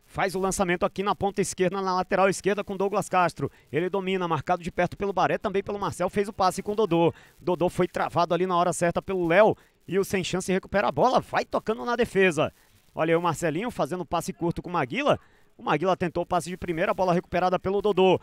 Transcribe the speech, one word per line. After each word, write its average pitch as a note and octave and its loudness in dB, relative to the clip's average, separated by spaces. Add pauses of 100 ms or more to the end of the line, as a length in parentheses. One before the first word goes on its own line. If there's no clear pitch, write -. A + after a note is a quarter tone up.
Faz F3+ -4
o F#3 -2
lançamento F#3 0
aqui F#3+ -4
na G3+ 0
ponta G3 -2
esquerda, F#3 -2
na F#3+ -2
lateral F#3 2
esquerda G3 -2
com G3 -8
Douglas G3 -2
Castro. E3+ 0 (220)
Ele E3+ -2
domina, F#3 -2
marcado E3 -2
de E3+ -8
perto - -2
pelo G3 -4
Baré, E3+ 0
também G3 -2
pelo G#3 -6
Marcel, F3+ -4
fez G#3 -2
o A3+ -10
passe F#3 0
com G#3 -4
o - -4
Dodô. E3+ 2 (240)
Dodô F3 0
foi F3+ 0
travado E3+ -2
ali F3 0
na F#3 0
hora F3 2
certa E3+ 0
pelo F#3 -4
Léo F#3 6 (300)
e F3+ -2
o F#3 -2
Sem F#3+ -4
Chance F#3 -4
recupera G3 0
a - -2
bola, D3+ 4
vai - -2
tocando A#3+ -4
na A#3+ -2
defesa. F#3+ 2 (400)
Olha D#3+ 0
aí E3 4
o E3+ 2
Marcelinho F3 -2
fazendo E3+ -4
passe - -4
curto E3 -4
com - -14
o F3 -8
Maguila. E3 0 (360)
O G#3+ -20
Maguila F3 0
tentou F3 -4
o - -8
passe F3 -2
de F#3 -8
primeira, F3 -4
a G3+ 0
bola F#3 2
recuperada F3+ 0
pelo G3 -2
Dodô. F#3 4